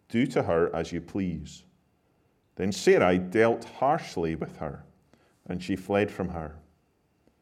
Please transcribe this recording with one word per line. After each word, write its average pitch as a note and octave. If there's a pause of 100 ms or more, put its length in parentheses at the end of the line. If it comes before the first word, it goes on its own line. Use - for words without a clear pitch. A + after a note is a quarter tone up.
Do A#2+
to C#3
her E2+
as E2
you E2+
please." E2+ (920)
Then F#2+
Sarai F#2+
dealt A2+
harshly B2+
with -
her, D2+ (640)
and F2+
she F#2+
fled G2+
from F#2
her. D#2+ (840)